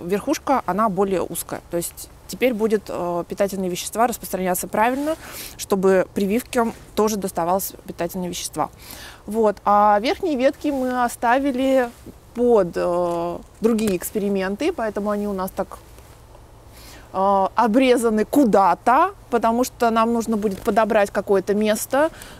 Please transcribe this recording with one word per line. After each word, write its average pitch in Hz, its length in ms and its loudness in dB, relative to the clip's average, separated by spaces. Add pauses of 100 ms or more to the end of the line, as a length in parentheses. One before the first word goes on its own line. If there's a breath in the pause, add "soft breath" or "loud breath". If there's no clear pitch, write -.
верхушка, 233 640 -2
она 196 220 0
более 190 340 0
узкая. - 380 -8 (100)
То 170 60 -2
есть - 320 -8 (180)
теперь 240 260 0
будет, 214 360 0
э, 175 380 -4
питательные 190 440 -4
вещества 208 340 -2
распространяться 185 640 -4
правильно, 262 480 0 (420 loud breath)
чтобы 190 560 2
прививкам 226 600 0 (220)
тоже 214 220 0
доставалось 185 560 -2 (140)
питательные 175 420 -6
вещества. - 400 -6 (560 loud breath)
Вот. 208 400 0
А 208 340 4
верхние 302 360 -2
ветки 269 320 0
мы 254 360 -2
оставили 254 880 0 (460)
под, 233 400 4
э, 175 600 -2 (240)
другие 214 360 2
эксперименты, 202 760 -4
поэтому 208 380 -4
они 208 180 -4
у 208 60 -4
нас 190 220 -6
так, - 240 -8 (1300 loud breath)
э, 196 420 2
обрезаны 233 680 4
куда-то, 233 840 4 (180)
потому 226 340 2
что - 260 0
нам 226 240 2
нужно 226 240 -2
будет 202 220 -2
подобрать 214 520 2
какое-то 196 440 0
место. 214 540 0 (300 loud breath)